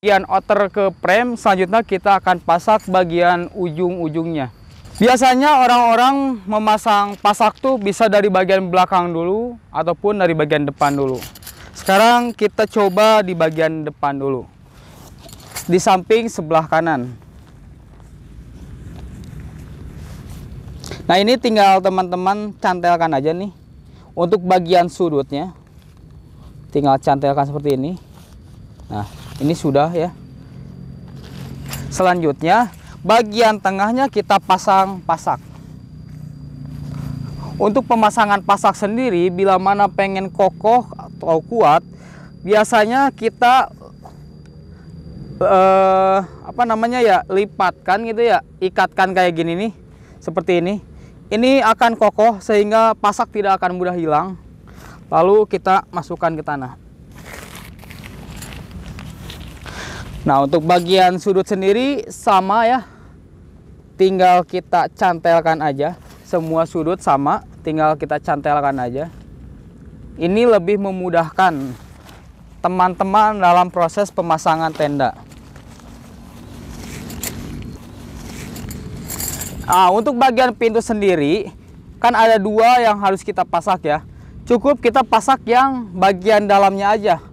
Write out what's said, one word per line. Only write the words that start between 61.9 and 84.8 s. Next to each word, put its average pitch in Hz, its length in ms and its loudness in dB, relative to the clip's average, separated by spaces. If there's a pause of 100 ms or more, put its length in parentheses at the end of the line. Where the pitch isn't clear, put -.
sama 208 560 2
ya. 254 160 0 (1120)
Tinggal 185 480 4
kita 175 480 -2
cantelkan 165 720 0
aja. 147 320 -2 (320)
Semua 160 400 -2
sudut 170 320 -4
sama, 147 400 0 (240)
tinggal 156 320 0
kita 147 240 -6
cantelkan 143 560 -2
aja. 127 320 -8 (1120)
Ini 196 240 2
lebih 208 320 4
memudahkan 180 800 0 (1040)
teman-teman 190 800 0
dalam 175 320 4
proses 185 400 -2
pemasangan 160 640 -2
tenda. 143 400 -2 (4000)
Nah, 185 240 4
untuk 233 320 0
bagian 254 320 2
pintu 226 320 -2
sendiri, 190 640 0 (480)
kan 240 160 2
ada 226 240 4
dua 220 480 4
yang 208 160 2
harus 196 240 -2
kita 180 240 -4
pasak 175 400 -2
ya. 147 160 -2 (440)
Cukup 247 320 2